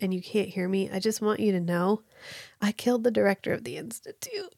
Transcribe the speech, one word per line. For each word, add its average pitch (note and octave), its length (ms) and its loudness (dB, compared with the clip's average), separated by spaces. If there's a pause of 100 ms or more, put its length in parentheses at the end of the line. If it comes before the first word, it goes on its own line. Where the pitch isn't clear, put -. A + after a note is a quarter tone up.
and F#3 120 0
you F#3 80 -2
can't G3 280 -2
hear F3+ 200 -2
me, F#3+ 240 0
I G3 60 -4
just G#3+ 220 -2
want G#3+ 200 2
you G#3+ 100 4
to F#3 80 2
know F3 440 2 (580)
I G3+ 100 2
killed A#3+ 320 0
the A#3+ 80 4
director G3+ 420 2
of - 100 -4
the B2 140 -8
institute. - 800 -12